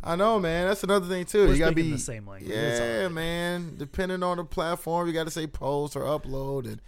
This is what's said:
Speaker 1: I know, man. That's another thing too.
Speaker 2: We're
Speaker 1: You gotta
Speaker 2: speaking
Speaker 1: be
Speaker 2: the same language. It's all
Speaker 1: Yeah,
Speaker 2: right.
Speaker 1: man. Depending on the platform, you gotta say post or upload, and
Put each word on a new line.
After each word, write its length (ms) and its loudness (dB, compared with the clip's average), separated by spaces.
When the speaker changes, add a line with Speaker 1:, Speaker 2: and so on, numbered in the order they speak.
Speaker 1:
I 100 0
know, 240 4
man. 300 0
That's 160 0
another 240 2
thing 160 -4
too. 220 6
Speaker 2:
We're 80 10
Speaker 1:
You 40 4
gotta 140 6
Speaker 2:
speaking 180 2
Speaker 1:
be 60 0
Speaker 2:
the 60 -4
same 240 -8
language. 260 -10
It's 280 0
all 60 2
Speaker 1:
Yeah, 160 0
Speaker 2:
right. 100 -2
Speaker 1:
man. 640 -4
Depending 460 -4
on 140 0
the 80 -6
platform, 640 -2
you 40 -2
gotta 180 -2
say 180 -6
post 480 -4
or 60 -4
upload, 640 -4
and 220 -10